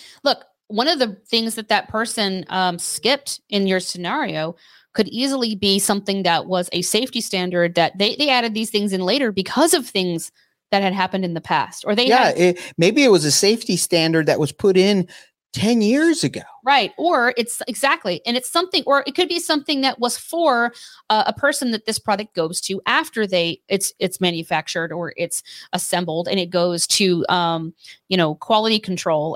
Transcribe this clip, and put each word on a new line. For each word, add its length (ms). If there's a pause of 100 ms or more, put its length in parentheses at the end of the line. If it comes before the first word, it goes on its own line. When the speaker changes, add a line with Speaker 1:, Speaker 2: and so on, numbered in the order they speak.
(220)
Speaker 1:
look, 220 (240)
one 180
of 140
the 160 (120)
things 280
that 140
that 180
person, 640
um, 280
skipped 720
in 180
your 140
scenario 760 (380)
could 160
easily 480
be 240
something 420
that 240
was 260
a 100
safety 380
standard 540
that 240
they, 160
they 160
added 240
these 160
things 220
in 80
later 320
because 420
of 140
things 420 (400)
that 140
had 100
happened 300
in 100
the 60
past, 440
or 120
they 100
Speaker 2:
Yeah, 200
Speaker 1:
had 120
Speaker 2:
it, 400
maybe 240
it 80
was 140
a 80
safety 440
standard 500
that 120
was 140
put 240
in 320 (440)
ten 280
years 420
ago. 200 (240)
Speaker 1:
Right. 320
Or 400
it's, 280
exactly. 600
And 100
it's 140
something, 360
or 200
it 80
could 140
be 120
something 420
that 160
was 200
for, 560 (340)
uh, 180
a 60
person 380
that 160
this 120
product 360
goes 280
to 220
after 420
they, 420
it's, 300
it's 220
manufactured 720
or 240
it's 260 (300)
assembled 560
and 100
it 120
goes 380
to, 420
um, 420 (380)
you 80
know, 160
quality 440
control. 580